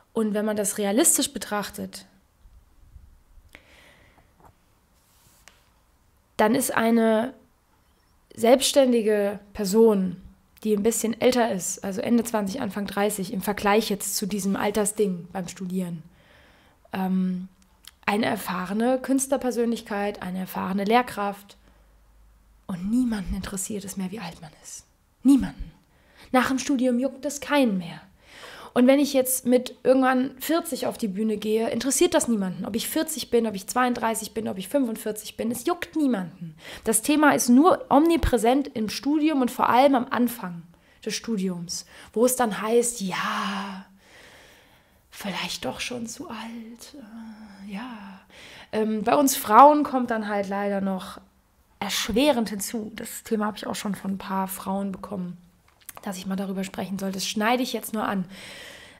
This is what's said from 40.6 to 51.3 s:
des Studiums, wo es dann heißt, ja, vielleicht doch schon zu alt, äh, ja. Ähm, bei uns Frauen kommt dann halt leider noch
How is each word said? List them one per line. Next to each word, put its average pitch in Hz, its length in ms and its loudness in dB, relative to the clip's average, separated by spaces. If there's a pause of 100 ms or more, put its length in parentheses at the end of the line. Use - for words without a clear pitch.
des 214 80 -6
Studiums, 185 720 -6 (260)
wo 220 140 2
es 254 100 2
dann 214 240 0
heißt, 233 420 0
ja, 196 840 -6 (1300)
vielleicht 185 540 -8
doch 262 140 -6
schon 240 280 -8
zu - 200 -14
alt, 226 680 -14
äh, 214 760 -18
ja. 202 500 -14 (500)
Ähm, 220 320 0
bei 233 120 4
uns 277 200 4
Frauen 285 480 10
kommt 254 260 -2
dann 220 180 -4
halt 202 220 -2
leider 202 320 -2
noch 190 400 -6 (600)